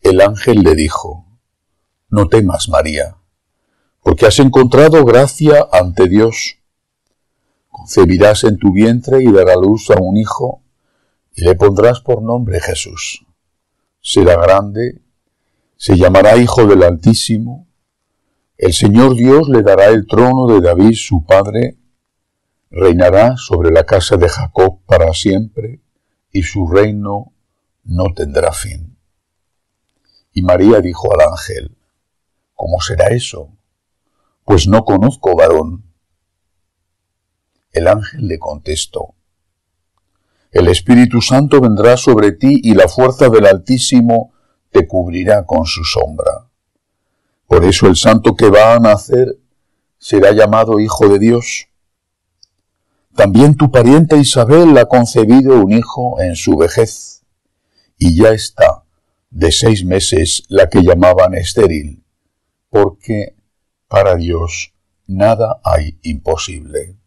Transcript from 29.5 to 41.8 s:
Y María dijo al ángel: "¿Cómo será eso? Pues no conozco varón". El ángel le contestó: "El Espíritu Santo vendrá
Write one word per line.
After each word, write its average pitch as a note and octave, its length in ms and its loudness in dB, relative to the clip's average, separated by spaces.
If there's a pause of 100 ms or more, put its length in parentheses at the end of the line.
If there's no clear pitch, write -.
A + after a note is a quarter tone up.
Y F#2 100 -6
María F#2+ 360 2
dijo F2+ 340 -6
al D#2 160 0
ángel: - 480 -14 (760)
"¿Cómo F2 260 -6
será - 280 -4
eso? F2 500 -8 (880)
Pues F#2+ 220 0
no A2 180 0
conozco G2 500 -2
varón". E2 460 0 (1900)
El E2+ 160 -4
ángel G#2 400 -4
le E2 120 -10
contestó: - 760 -12 (1400)
"El F2+ 160 0
Espíritu A#2+ 540 2
Santo C#3 380 2
vendrá A#2 380 2